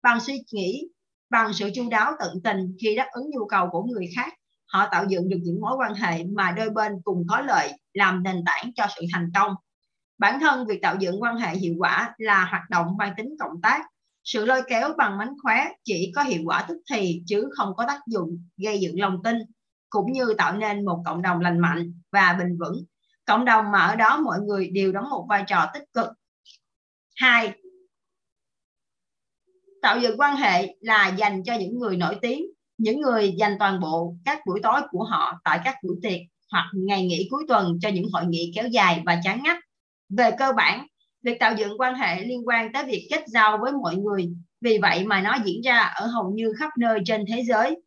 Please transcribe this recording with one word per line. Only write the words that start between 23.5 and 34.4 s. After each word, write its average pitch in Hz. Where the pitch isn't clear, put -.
mà 196
ở 185
đó 233
mọi 208
người 202
đều 190
đóng 226
một 240
vai 196
trò 170
tích 285
cực. 226
Hai, 233
tạo 240
dựng 240
quan 285
hệ 196
là 208
dành 202
cho 233
những 208
người 208
nổi 170
tiếng. 277
Những 226
người 220
dành 208
toàn 190
bộ 165
các 302